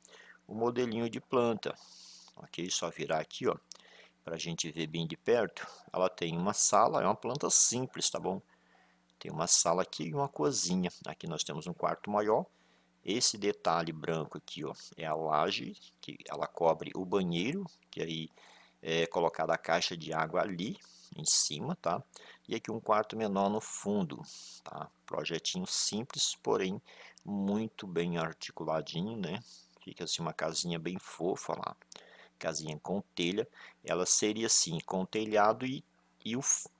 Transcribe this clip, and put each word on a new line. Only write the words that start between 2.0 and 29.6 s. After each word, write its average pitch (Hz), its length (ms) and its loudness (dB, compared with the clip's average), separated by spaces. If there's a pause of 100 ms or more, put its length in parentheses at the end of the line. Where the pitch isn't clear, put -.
ok? - 340 -8
Só 85 220 -2
virar 80 300 -2
aqui, - 260 -6
ó, 85 100 2 (680)
pra 82 140 -8
gente 82 340 -6
ver 80 140 -2
bem 82 200 -4
de 80 120 -6
perto. 110 480 2 (260)
Ela 90 160 4
tem 85 280 -4
uma 95 180 0
sala, 120 480 6
é - 20 4
uma 101 100 4
planta 117 360 -2
simples, - 580 4
tá - 100 -2
bom? 95 220 -2 (800)
Tem 80 120 -12
uma 80 160 -2
sala 87 360 6
aqui 156 220 -6
e 165 100 -4
uma 143 140 0
cozinha. 139 600 2 (160)
Aqui 78 200 -10
nós 80 180 -2
temos 78 220 -6
um 85 80 -6
quarto 85 360 -2
maior. 107 360 4 (580)
Esse 113 320 2
detalhe 85 560 2
branco 80 460 -4
aqui, - 260 -10
ó, 69 80 -6 (240)
é 80 80 -8
a 78 100 -2
laje, 80 600 0 (240)
que - 160 -14 (100)
ela - 200 -4
cobre 80 500 2
o 92 80 -4
banheiro, 95 640 0 (240)
que - 100 -8
aí 80 300 -6 (500)
é 82 260 2
colocada 82 460 0
a 80 60 2
caixa 87 360 2
de 82 180 -8
água 80 280 0
ali 92 380 -2 (360)
em 151 120 -8
cima, 117 500 0
tá? 90 260 -2 (460)
E 110 60 -4
aqui 113 180 -4
um 113 80 -6
quarto 110 380 2
menor 98 320 2
no 107 100 0
fundo, 101 640 -2 (420)
tá? - 240 -10 (160)
Projetinho - 640 -4
simples, - 760 -2
porém 101 380 2 (420)
muito 104 640 -2
bem 85 300 -2
articuladinho, 82 1000 -4
né? 90 200 -4 (460)